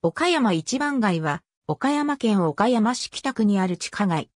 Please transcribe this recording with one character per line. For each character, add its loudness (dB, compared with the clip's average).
岡 0
山 4
一 -2
番 -2
街 2
は、 -4
岡 -2
山 0
県 2
岡 0
山 2
市 -8
北 -6
区 0
に 2
あ 0
る -4
地 -10
下 -2
街。 -2